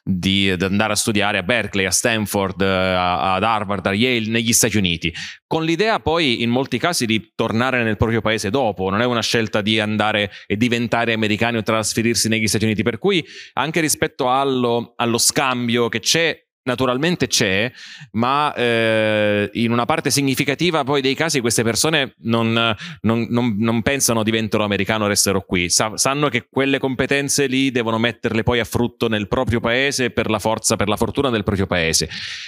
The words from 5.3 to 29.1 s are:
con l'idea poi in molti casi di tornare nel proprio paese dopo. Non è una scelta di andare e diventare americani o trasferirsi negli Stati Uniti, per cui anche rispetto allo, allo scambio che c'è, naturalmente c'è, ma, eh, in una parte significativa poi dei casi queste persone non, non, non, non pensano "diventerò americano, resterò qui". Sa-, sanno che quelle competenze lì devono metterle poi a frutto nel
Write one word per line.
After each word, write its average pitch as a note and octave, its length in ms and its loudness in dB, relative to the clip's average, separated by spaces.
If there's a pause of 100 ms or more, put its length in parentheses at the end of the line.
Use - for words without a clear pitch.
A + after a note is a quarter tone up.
con D#3+ 180 -2
l'idea F3 360 0
poi D3+ 420 0
in A#2 80 0
molti B2+ 300 0
casi C3+ 260 0
di G#2+ 300 -2
tornare A#2+ 480 0
nel A2 140 0
proprio A2+ 240 2
paese G#2+ 280 0
dopo. G2+ 400 0
Non G2 120 2
è A#2+ 40 2
una A#2+ 160 0
scelta A2 400 0
di A2 180 2
andare G#2+ 520 0 (160)
e G2+ 100 0
diventare A#2 560 0
americani A2 440 0
o A2 40 0
trasferirsi A2 680 0
negli A2 180 2
Stati G#2 160 0
Uniti, A2 180 2
per A#2 160 -4
cui F#3 260 0 (300)
anche D#3+ 260 -2
rispetto D3 520 0
allo, B2+ 640 0
allo A#2 220 0
scambio A#2+ 720 0
che A2 100 -4
c'è, D#3+ 400 0 (260)
naturalmente C3 600 0
c'è, A2 460 2 (400)
ma, C#3 420 0
eh, A2 1000 2
in A2+ 180 0
una A#2+ 140 2
parte D3+ 260 -2
significativa C#3+ 720 0
poi C#3 180 0
dei C3 140 0
casi D3+ 260 0
queste A#2 220 2
persone C3+ 560 0
non, A2+ 340 0 (480)
non, A2+ 280 0
non, A#2+ 280 0
non A2+ 240 0
pensano B2 400 0
"diventerò A2 420 0
americano, G#2 440 0
resterò G2 360 0
qui". F2 260 -2
Sa-, A2 280 0
sanno C#3+ 320 0
che A#2+ 180 -4
quelle C3+ 300 0
competenze C3+ 720 -2
lì C3 240 0
devono A#2 260 0
metterle A2+ 460 -2
poi B2 160 2
a G#2+ 60 0
frutto A#2+ 420 -2
nel G#2+ 200 -2